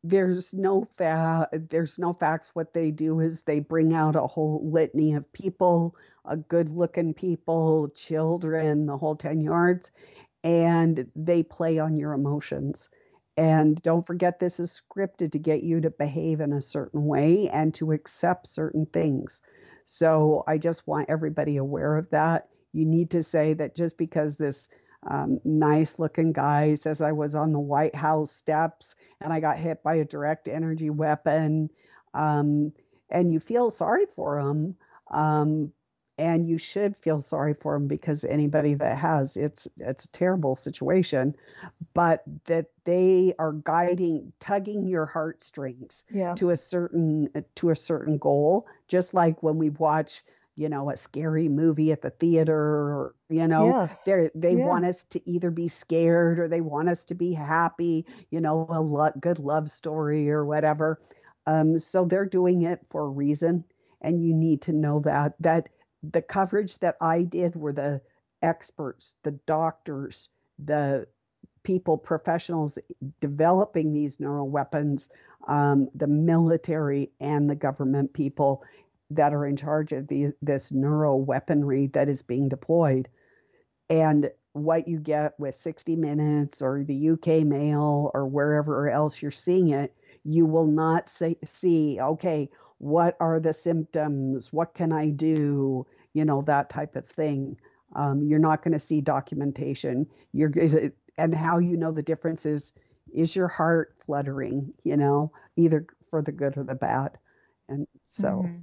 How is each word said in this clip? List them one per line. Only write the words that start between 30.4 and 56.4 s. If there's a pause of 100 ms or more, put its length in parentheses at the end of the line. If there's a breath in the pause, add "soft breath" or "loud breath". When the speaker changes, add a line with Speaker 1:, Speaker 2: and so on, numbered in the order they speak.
Speaker 1:
energy
weapon," (420 soft breath)
um, (380 soft breath)
and
you
feel
sorry
for
him, (340 soft breath)
um, (440)
and
you
should
feel
sorry
for
him
because
anybody
that
has,
it's, (100)
it's
a
terrible
situation, (600 loud breath)
but (220)
that (160)
they
are
guiding,
tugging
your
heartstrings
Speaker 2:
Yeah.
Speaker 1:
to
a
certain, (260)
to
a
certain
goal, (200 loud breath)
just
like
when
we
watch, (340 soft breath)
you
know,
a
scary
movie
at
the
theater,
or, (140)
you
know,
Speaker 2:
Yes.
Speaker 1:
they're,
they
Speaker 2:
Yeah.
Speaker 1:
want
us
to
either
be
scared
or